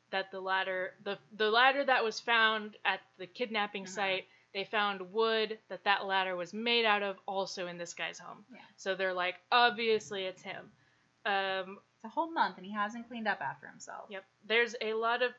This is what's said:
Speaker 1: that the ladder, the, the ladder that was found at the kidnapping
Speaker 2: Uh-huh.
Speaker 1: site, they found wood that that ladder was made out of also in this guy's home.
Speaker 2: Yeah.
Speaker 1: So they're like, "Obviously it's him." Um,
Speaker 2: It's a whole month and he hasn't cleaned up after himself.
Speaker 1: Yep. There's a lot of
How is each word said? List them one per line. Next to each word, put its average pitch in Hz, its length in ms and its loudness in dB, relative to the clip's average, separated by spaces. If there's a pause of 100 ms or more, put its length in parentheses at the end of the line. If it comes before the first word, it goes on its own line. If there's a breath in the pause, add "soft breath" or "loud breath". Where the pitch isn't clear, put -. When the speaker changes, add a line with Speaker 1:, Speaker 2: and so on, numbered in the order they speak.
(120)
Speaker 1:
that 190 200 -4
the 190 80 -10
ladder, 190 540 -2 (100)
the, 196 160 -4 (160)
the 214 160 2
ladder 262 340 6
that 254 180 4
was 220 160 -2
found 220 640 2
at 190 180 0 (180)
the 185 80 -10
kidnapping 208 560 -4
Speaker 2:
Uh-huh. 190 100 -12
Speaker 1:
site, 190 320 -2 (300 soft breath)
they 196 100 -4
found 196 480 -2
wood 220 460 0 (100)
that 185 140 -10
that 202 220 2
ladder 190 300 2
was 175 180 -6
made 233 320 2
out 208 180 4
of 196 140 -4 (100)
also 190 400 -4
in 175 100 -10
this 170 160 -10
guy's 170 240 -6
home. 175 340 -16
Speaker 2:
Yeah. - 80 -20 (180)
Speaker 1:
So 190 180 -2
they're 185 180 0
like, 180 220 0 (160)
"Obviously 220 760 4
it's 185 160 -8
him." - 300 -12 (540 soft breath)
Um, 190 520 0 (200)
Speaker 2:
It's - 80 -16
a 226 40 -12
whole 330 220 -2
month 196 260 0
and 185 80 -14
he 202 80 -10
hasn't 226 340 -4
cleaned 226 200 -6
up 190 140 0
after - 260 -8
himself. - 420 -14
Speaker 1:
Yep. 190 160 -12 (220)
There's 233 340 2
a 220 120 -2
lot 226 280 0
of 240 180 2